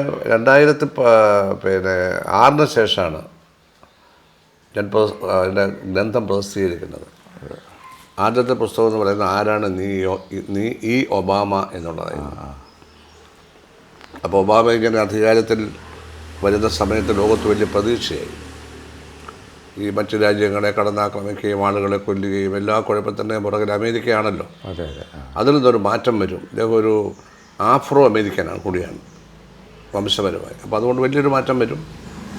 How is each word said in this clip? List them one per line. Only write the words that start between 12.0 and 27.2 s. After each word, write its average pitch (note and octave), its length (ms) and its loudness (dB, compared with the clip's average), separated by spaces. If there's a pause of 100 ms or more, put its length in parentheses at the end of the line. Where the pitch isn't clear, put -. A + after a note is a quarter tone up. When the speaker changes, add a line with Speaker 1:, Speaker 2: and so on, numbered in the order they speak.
Speaker 2:
ആ, - 160 -14
ആ. C#2 80 -16 (1700)
Speaker 1:
അപ്പോൾ F2+ 140 2
ഒബാമ A2 320 6
ഇങ്ങനെ A2+ 280 2
അധികാരത്തിൽ A2 720 2 (720)
വരുന്ന G#2 240 2
സമയത്ത് G#2 500 0
ലോകത്ത് A2 300 2
വലിയ G#2 160 2
പ്രതീക്ഷയായി. G#2+ 680 -4 (1500)
ഈ G#2 120 -4
മറ്റു G#2 260 -2
രാജ്യങ്ങളെ G#2 540 2
കടന്നാക്രമിക്കുകയും G#2 960 -2
ആളുകളെ G2+ 300 0
കൊല്ലുകയും G2 600 -2
എല്ലാ G#2+ 240 0
കുഴപ്പത്തിൻ്റെ G#2+ 580 -4
പുറകിൽ G#2 340 -2
അമേരിക്കയാണല്ലോ. G#2+ 760 -2 (180)
Speaker 2:
അതെ, F2 180 -10
അതെ, C#2+ 220 -10 (100)
ആ. C#2 220 -16
Speaker 1:
അതിൽ B2 180 4
നിന്നൊരു B2+ 220 4
മാറ്റം A2 420 0
വരും. F#2 320 -4
ഇദ്ദേഹം A2+ 240 -2
ഒരു G#2+ 400 0 (460)